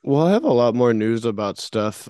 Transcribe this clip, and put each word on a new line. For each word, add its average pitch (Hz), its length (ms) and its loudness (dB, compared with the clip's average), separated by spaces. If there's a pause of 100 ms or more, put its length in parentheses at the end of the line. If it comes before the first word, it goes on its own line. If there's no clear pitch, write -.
we'll 143 240 2
have 220 180 2
a 262 80 2
lot 120 200 4
more 120 200 2
news 113 320 -2
about 104 320 -4
stuff, - 520 -6